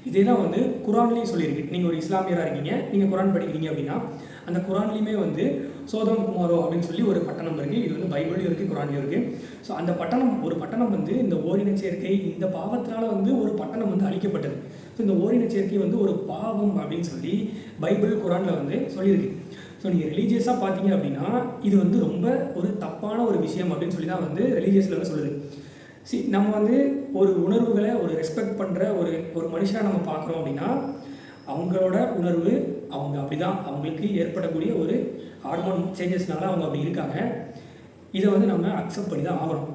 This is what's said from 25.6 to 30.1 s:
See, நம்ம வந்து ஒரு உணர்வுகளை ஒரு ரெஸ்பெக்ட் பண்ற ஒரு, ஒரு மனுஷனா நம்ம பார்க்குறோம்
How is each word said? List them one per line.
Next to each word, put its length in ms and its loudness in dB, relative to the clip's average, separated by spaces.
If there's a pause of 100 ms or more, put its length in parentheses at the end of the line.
See, 240 -2
நம்ம 220 4
வந்து 260 4 (360)
ஒரு 180 4 (140)
உணர்வுகளை 460 4
ஒரு 240 0
ரெஸ்பெக்ட் 420 -2
பண்ற 380 0
ஒரு, 160 0 (240)
ஒரு 140 -2
மனுஷனா 340 0
நம்ம 220 2
பார்க்குறோம் 340 -4